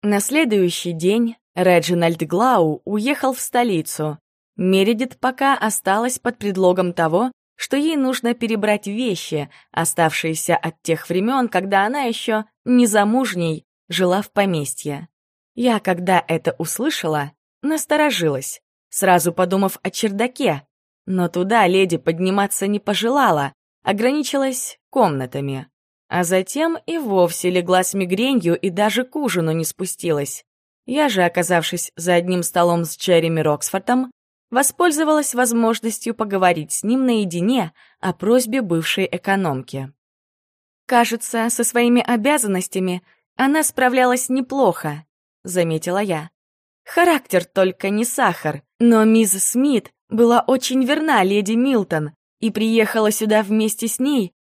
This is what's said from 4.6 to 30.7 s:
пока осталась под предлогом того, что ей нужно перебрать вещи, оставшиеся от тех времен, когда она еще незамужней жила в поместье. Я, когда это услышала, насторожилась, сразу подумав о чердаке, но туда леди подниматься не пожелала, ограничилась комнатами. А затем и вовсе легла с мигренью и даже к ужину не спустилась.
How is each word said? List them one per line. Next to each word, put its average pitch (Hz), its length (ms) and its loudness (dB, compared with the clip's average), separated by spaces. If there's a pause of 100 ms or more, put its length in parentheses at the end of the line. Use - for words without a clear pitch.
пока 262 380 0
осталась 220 600 -2
под 240 200 -6
предлогом 185 560 2
того, 175 400 0 (240)
что - 180 -4
ей 302 220 0
нужно 254 360 -2
перебрать 214 540 -2
вещи, 196 600 -4 (220)
оставшиеся 160 840 -2
от - 260 -6
тех - 280 -4
времен, 233 400 0
когда 196 360 0
она 277 180 -4
еще 220 420 -4 (180)
незамужней 208 1000 2 (240)
жила 180 320 0
в - 100 -10
поместье. 160 760 -4 (460)
Я, 233 260 0
когда 180 440 0
это 160 320 -2
услышала, 160 760 -4 (280)
насторожилась, 277 1000 -2 (260)
сразу 175 460 2
подумав 190 500 0
о 185 80 -4
чердаке, 214 720 -2 (400)
но 185 220 0
туда 190 400 2
леди 180 300 2
подниматься 185 680 -2
не 208 120 -2
пожелала, 202 720 0 (320)
ограничилась 269 960 -2 (160)
комнатами. 139 720 -2 (400)
А 180 160 -2
затем 190 640 -2
и 330 120 -6
вовсе 185 520 0
легла 180 340 2
с - 100 -4
мигренью 190 640 0
и 190 120 -2
даже 208 340 0
к 254 140 -8
ужину 180 340 -2
не 160 140 -2
спустилась. - 800 -6 (400)